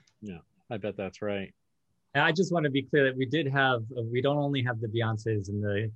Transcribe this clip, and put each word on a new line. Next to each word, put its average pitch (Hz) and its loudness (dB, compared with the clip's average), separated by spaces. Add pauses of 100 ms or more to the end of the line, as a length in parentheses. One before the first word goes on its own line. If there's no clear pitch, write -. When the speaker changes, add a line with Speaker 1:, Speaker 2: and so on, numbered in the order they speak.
(220)
Speaker 1:
Yeah, 98 -10 (320)
I 117 -4
bet 101 -4
that's 95 -6
right. 101 -4 (600)
Speaker 2:
And 143 4
I 165 4
just 170 0
want 165 2
to 143 2
be 135 2
clear 139 4
that 131 2
we 131 0
did 139 0
have, 131 2 (140)
uh, 120 -2
we 120 -2
don't 139 2
only 143 0
have 117 -2
the 117 -2
Beyoncés 110 -2
and 104 -2
the 104 -2